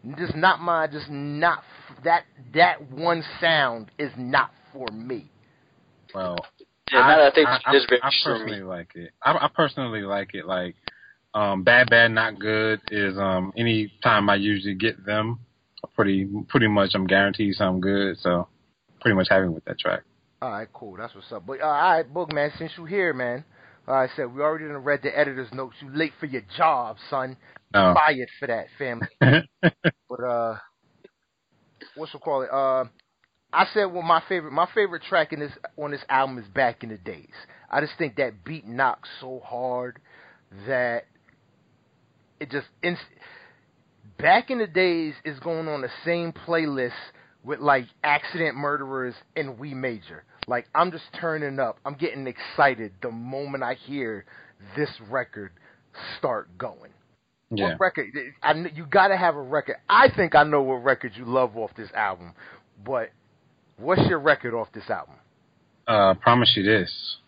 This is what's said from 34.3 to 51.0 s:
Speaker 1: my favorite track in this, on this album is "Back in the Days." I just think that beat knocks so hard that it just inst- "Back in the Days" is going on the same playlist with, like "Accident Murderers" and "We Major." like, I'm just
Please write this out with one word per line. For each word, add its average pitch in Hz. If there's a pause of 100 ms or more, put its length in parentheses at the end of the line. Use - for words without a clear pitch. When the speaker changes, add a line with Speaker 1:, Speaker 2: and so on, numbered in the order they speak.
Speaker 1:
my 165
favorite 185
track 165
in 151
this, 147 (260)
on 147
this 139
album 135
is 110
"Back 120
in 117
the 107
Days." 90 (360)
I 139
just 147
think 147
that 113
beat 151
knocks 123 (100)
so 131
hard 123 (680)
that 123 (1300)
it 147
just 143 (160)
inst- 175 (1160)
"Back 185
in 254
the 214
Days" 165 (100)
is 226
going 165
on 147
the 123 (160)
same 170
playlist 147 (520)
with, 135
like 135 (180)
"Accident 151
Murderers" 135 (200)
and 127
"We 139
Major." 127 (240)
like, 120
I'm 175
just 160 (160)